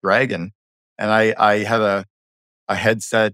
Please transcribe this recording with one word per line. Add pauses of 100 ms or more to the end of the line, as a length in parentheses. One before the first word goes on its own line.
Dragon. (460)
And
I,
I
had
a, (640)
a
headset